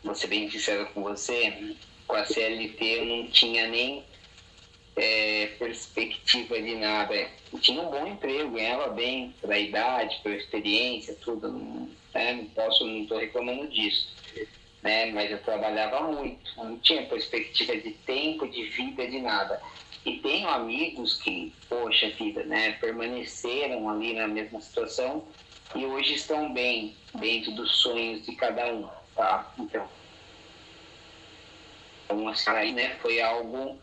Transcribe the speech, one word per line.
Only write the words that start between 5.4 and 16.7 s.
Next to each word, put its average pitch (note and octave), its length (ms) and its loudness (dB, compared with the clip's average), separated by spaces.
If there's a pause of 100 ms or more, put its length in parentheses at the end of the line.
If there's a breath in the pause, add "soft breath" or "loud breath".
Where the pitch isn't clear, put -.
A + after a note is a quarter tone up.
perspectiva A2+ 1000 0
de A2+ 160 -2
nada. G#2+ 380 2 (380)
Eu - 80 -8
tinha - 200 6
um E3+ 100 -2
bom C#3+ 160 0
emprego, D3+ 460 -2
ganhava A#2+ 360 0
bem B2 520 -2
pra G#2 180 2
idade, G#2+ 640 2
pela G#2 140 0
experiência, G#2+ 840 0
tudo. A2+ 260 -2
Não, A#2 400 -8 (260)
né? A#2+ 200 2
Não A#2 120 -6
posso, A2+ 380 4
não A2 220 -2
tô A2 120 0
reclamando B2 500 -2
disso, G#2 400 0 (760)
né? A2 300 4
Mas G#2 180 0
eu G#2 120 -2
trabalhava G#2+ 600 2
muito, C#3 540 -4
não A2+ 220 -8